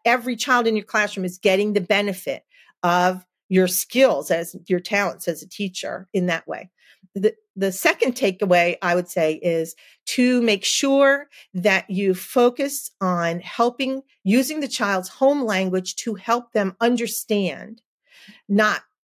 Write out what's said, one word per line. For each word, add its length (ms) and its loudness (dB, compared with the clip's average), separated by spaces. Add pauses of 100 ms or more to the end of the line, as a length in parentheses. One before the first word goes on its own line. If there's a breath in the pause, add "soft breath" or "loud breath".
every 300 0
child 320 2
in 80 2
your 100 -4
classroom 400 -2
is 120 -6
getting 360 2
the 80 0
benefit 640 -2 (400 soft breath)
of 420 2 (240)
your 180 4
skills 640 0
as 240 -2 (120)
your 120 0
talents 480 -4
as 160 -4
a 60 -20
teacher 640 -8
in 140 0
that 200 -4
way. 220 -10 (440 soft breath)
The, 220 0 (200)
the 160 -2
second 440 0
takeaway 680 2
I 140 0
would 140 -2
say 260 0
is 400 -4 (320 soft breath)
to 340 2
make 220 0
sure 640 2 (260 loud breath)
that 360 0
you 240 0
focus 800 0 (100)
on 380 -2
helping, 640 -2 (200)
using 360 2
the 80 -4
child's 420 -4
home 340 2
language 540 -2
to 180 -6
help 380 -4
them 260 -2
understand, 1000 -2 (680 loud breath)
not, 340 2 (220)